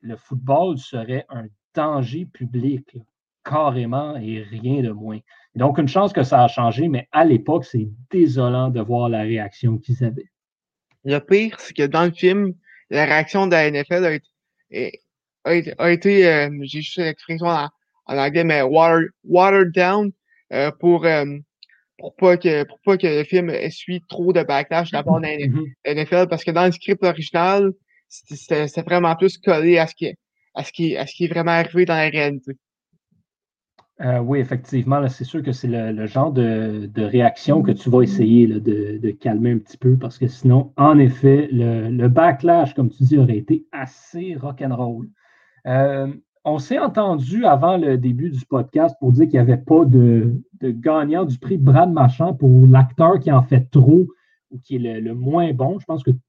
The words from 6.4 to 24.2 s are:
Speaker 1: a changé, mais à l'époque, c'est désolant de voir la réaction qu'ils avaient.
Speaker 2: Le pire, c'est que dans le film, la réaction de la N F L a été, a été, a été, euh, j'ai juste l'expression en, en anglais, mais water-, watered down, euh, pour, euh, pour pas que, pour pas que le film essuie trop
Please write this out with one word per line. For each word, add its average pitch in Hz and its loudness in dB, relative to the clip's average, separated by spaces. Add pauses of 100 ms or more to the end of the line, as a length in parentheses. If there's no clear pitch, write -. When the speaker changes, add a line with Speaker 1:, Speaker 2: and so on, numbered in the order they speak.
Speaker 1:
a 117 2
changé, 123 -2
mais 131 -6
à 156 2
l'époque, 156 0
c'est 107 -6 (220)
désolant 127 0
de 123 -4
voir 120 -4
la 113 -4
réaction 110 -4
qu'ils 127 -4
avaient. 120 -8 (760)
Speaker 2:
Le 139 -2
pire, 208 0
c'est - -20
que 143 0
dans 160 2
le 175 0
film, 190 0 (360)
la 147 0
réaction 190 0
de 175 0
la 160 2
N 147 -4
F - -12
L 180 -2
a 160 -2
été, - -14 (440)
a 165 0
été, 160 -4
a 170 0
été, 185 4
euh, 147 0 (120)
j'ai 139 -12
juste - -12
l'expression 165 -8
en, 156 -2 (380)
en 139 -6
anglais, 147 -2
mais 151 0
water-, 165 2 (140)
watered 185 2
down, 190 0 (400)
euh, 139 -2
pour, 170 2
euh, 156 0 (720)
pour - -18
pas 180 4
que, 160 0
pour - -20
pas 196 0
que 185 -2
le 151 0
film 175 -2
essuie 175 -8
trop 180 -4